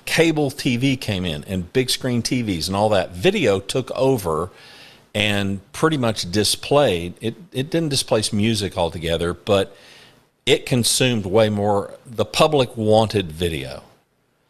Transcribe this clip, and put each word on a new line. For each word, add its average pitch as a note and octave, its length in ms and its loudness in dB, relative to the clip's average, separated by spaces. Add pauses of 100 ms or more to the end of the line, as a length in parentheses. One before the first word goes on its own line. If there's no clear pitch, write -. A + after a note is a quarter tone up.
cable D3+ 480 2
T B2+ 240 -2
V C3 200 0
came F#2 280 -4
in, D2 200 -4
and F#2 280 -6
big C3 180 0
screen B2 320 -2
T C3 180 -2
Vs F#2 280 -2
and G2 80 -2
all G#2+ 140 2
that. F#2 200 0
Video G#2+ 480 2
took - 320 -6
over F#2+ 600 0 (640)
and G2+ 480 0 (120)
pretty D#3+ 240 2
much A2+ 340 -2
displayed, G2+ 920 2
it, A2+ 140 -4 (160)
it C3+ 200 -6
didn't E3 180 0
displace B2 440 0
music G#2 440 0
altogether, E2+ 560 -2
but G2 420 0 (720)
it C#3+ 220 2
consumed B2 600 0
way G#2+ 220 4
more. G2+ 460 0 (100)
The A2 220 -4
public D3+ 500 0
wanted G#2+ 560 2
video. D#2 500 -6 (680)